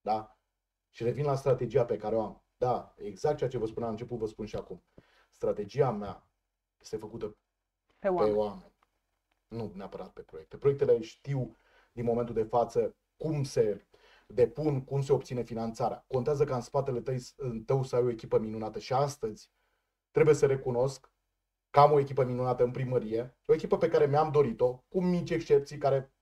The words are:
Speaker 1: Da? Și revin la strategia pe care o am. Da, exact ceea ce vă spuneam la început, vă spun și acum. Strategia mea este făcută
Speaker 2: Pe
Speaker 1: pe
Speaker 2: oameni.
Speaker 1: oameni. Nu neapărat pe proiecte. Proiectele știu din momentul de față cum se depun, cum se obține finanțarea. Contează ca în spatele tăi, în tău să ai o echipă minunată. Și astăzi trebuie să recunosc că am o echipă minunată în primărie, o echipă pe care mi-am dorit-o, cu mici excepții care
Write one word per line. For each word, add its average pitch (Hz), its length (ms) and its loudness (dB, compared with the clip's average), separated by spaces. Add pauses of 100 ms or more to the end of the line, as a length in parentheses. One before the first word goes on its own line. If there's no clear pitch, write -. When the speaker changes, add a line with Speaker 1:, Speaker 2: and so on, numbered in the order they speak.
Speaker 1:
Da? - 360 -4 (540)
Și - 120 -12
revin 123 220 -2
la 139 100 0
strategia 123 500 2
pe 107 120 -2
care 104 200 -4
o 110 60 0
am. 98 200 -8 (140)
Da, - 400 -2
exact 147 400 -4
ceea 127 140 -2
ce 123 80 -6
vă 110 80 -2
spuneam 117 240 -6
la 107 60 -6
început, 120 220 -8
vă 113 80 -4
spun 107 200 -8
și 104 100 -12
acum. 92 260 -12 (480)
Strategia 107 600 -2
mea 101 320 -8 (580)
este - 160 -12
făcută 110 300 -10
Speaker 2:
Pe 104 80 -10 (640)
Speaker 1:
pe 202 100 -2
Speaker 2:
oameni. 185 280 2
Speaker 1:
oameni. 208 360 -4 (760)
Nu 110 260 -10
neapărat 92 340 -12
pe - 120 -20
proiecte. - 360 -18
Proiectele 139 440 2
știu 131 560 -8 (360)
din 120 120 -8
momentul 117 300 -2
de 110 80 0
față 117 520 0 (220)
cum 151 260 -2
se 113 420 -2 (420)
depun, 131 540 0
cum 139 220 -2
se 135 100 2
obține 123 300 -2
finanțarea. 113 640 -4
Contează 139 380 0
ca 127 100 -4
în 123 60 -2
spatele 131 400 -2
tăi, 127 180 -4 (180)
în 117 260 -6
tău 135 200 0
să 127 140 -4
ai 120 60 4
o 123 80 2
echipă 113 280 -2
minunată. 110 400 -6
Și - 140 -6
astăzi 127 580 -4 (600)
trebuie 147 240 6
să 139 120 4
recunosc 131 640 -2 (600)
că 139 100 8
am 147 120 10
o 147 60 6
echipă 135 260 2
minunată 123 400 0
în 123 60 0
primărie, 123 640 -2 (120)
o 151 60 6
echipă 180 240 2
pe 170 120 2
care 160 180 4
mi-am 151 240 2
dorit-o, 127 580 2
cu 190 140 -2
mici 175 280 0
excepții 151 480 2
care 135 440 0